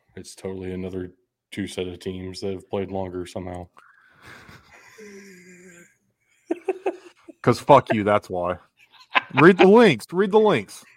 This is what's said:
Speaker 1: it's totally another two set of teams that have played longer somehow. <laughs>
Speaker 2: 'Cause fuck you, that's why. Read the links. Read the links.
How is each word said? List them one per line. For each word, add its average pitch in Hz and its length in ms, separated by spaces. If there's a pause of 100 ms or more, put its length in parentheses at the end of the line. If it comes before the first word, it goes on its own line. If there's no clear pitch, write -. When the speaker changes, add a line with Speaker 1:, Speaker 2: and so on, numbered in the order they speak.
(160)
Speaker 1:
it's 92 180
totally 95 380
another 92 420 (380)
two 98 160
set 92 200
of 87 120
teams 92 420
that 98 120
have 92 140
played 98 220
longer 92 380
somehow. 90 460
<laughs> - 40 (3750)
Speaker 2:
'Cause 123 180
fuck - 340
you, 107 100
that's 104 260
why. 90 280 (800)
Read 170 220
the 180 100
links. 208 440
Read 185 200
the 214 80
links. 170 440 (140)